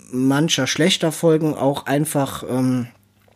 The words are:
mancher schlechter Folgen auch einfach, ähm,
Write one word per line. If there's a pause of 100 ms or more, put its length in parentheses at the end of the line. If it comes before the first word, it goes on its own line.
(120)
mancher
schlechter
Folgen
auch
einfach,
ähm, (480)